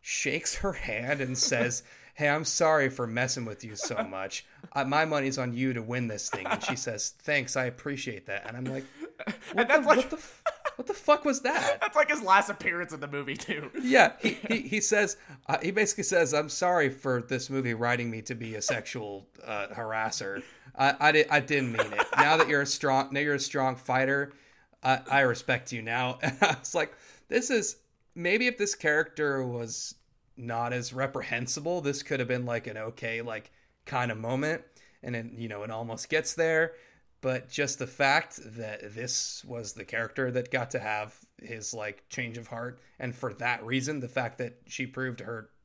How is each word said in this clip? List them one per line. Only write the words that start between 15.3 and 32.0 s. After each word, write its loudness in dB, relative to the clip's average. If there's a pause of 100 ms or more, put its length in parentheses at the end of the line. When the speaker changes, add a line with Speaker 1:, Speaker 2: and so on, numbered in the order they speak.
Speaker 1:
uh, 2
he -2
basically 2
says, 4
"I'm 2
sorry 4
for 0
this -4
movie 0
writing 0
me -6
to -6
be -8
a -6
sexual, -4 (180)
uh, -4
harasser. -2 (340)
I, 4
I 8
di-, 6
I 6
didn't 0
mean 0
it. 2 (100)
Now 6
that 6
you're 2
a 0
strong, 2
now 0
you're 2
a 0
strong 0
fighter, 2 (500)
I, 4 (100)
I 8
respect 2
you -6
now." -2
<laughs> -2
And 0
I 6
was -12
like, 0 (340)
"This 0
is, 0 (400)
maybe 0
if -2
this 0
character 0
was -8 (460)
not -2
as -4
reprehensible, -2
this -2